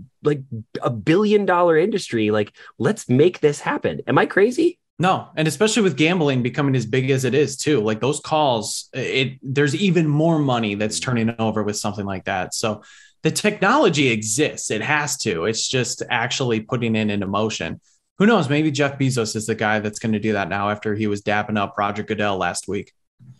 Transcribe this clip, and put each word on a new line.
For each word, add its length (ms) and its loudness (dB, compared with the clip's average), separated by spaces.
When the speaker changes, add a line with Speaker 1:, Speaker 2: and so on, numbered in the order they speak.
Speaker 1:
like, 180 0
a 80 0
billion 560 2
dollar 320 4
industry. 540 0
Like, 220 0
let's 300 -2
make 320 2
this 180 2
happen. 480 -4
Am 100 2
I 100 4
crazy? 520 2
Speaker 2:
No. 380 0
And 100 0
especially 380 2
with 140 2
gambling 460 2
becoming 320 0
as 100 0
big 260 0
as 140 0
it 100 2
is 220 2
too, 240 2
like, 180 0
those 220 -2
calls, 720 0
it, 500 -2
there's 320 0
even 320 2
more 320 2
money 360 0
that's 260 -4
turning 360 0
over 260 0
with 140 -4
something 280 -6
like 200 -8
that. 300 -4
So 260 -4
the 80 2
technology 760 2
exists. 640 -2
It 100 -2
has 360 -2
to. 280 -2
It's 220 -2
just 420 -2
actually 520 -2
putting 340 -2
it 140 0
into 160 -2
motion. 560 -4
Who 80 4
knows? 200 4
Maybe 240 2
Jeff 260 0
Bezos 380 0
is 120 -6
the 80 0
guy 240 0
that's 200 -6
gonna 200 0
do 140 0
that 160 -2
now 200 -2
after 260 -2
he 120 -2
was 160 -4
dapping 340 -2
up 200 -2
Roger 260 -2
Goodell 340 -2
last 300 -4
week. 260 -6